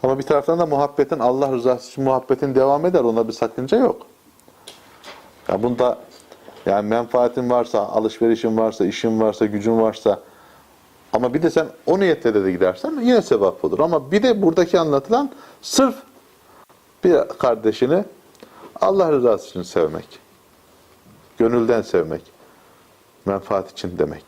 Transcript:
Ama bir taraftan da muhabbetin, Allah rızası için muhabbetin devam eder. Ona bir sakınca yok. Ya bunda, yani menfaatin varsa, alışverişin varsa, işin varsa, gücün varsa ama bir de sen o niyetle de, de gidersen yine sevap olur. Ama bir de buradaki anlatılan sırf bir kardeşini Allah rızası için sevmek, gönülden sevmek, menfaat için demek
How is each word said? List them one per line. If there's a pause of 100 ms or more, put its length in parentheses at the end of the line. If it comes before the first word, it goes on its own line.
Ama
bir
taraftan
da
muhabbetin,
Allah
rızası
için
muhabbetin
devam
eder.
Ona
bir
sakınca
yok. (1400)
Ya
bunda, (680)
yani
menfaatin
varsa,
alışverişin
varsa,
işin
varsa,
gücün
varsa (960)
ama
bir
de
sen (180)
o
niyetle
de,
de
gidersen
yine
sevap
olur.
Ama
bir
de
buradaki
anlatılan (300)
sırf (1080)
bir
kardeşini (800)
Allah
rızası
için
sevmek, (1160)
gönülden
sevmek, (1040)
menfaat
için
demek